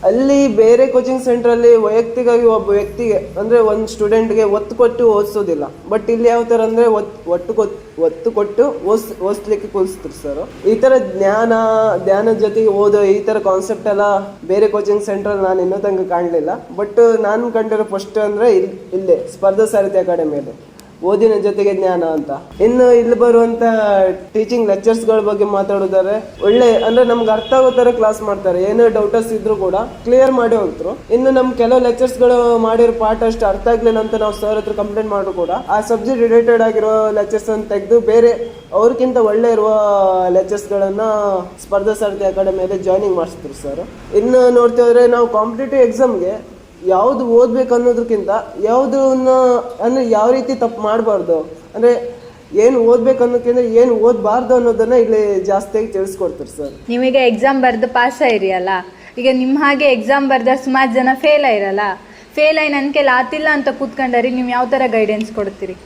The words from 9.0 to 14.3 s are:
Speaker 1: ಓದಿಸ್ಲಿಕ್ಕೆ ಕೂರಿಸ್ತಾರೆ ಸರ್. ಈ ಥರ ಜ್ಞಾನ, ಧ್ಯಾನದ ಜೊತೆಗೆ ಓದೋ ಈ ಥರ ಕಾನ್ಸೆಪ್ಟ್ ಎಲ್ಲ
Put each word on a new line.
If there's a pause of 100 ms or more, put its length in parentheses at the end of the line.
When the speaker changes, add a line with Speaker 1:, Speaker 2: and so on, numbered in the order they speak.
Speaker 1:
ಓದಿಸ್ಲಿಕ್ಕೆ
ಕೂರಿಸ್ತಾರೆ
ಸರ್.
ಈ
ಥರ
ಜ್ಞಾನ, (520)
ಧ್ಯಾನದ
ಜೊತೆಗೆ
ಓದೋ
ಈ
ಥರ
ಕಾನ್ಸೆಪ್ಟ್
ಎಲ್ಲ (280)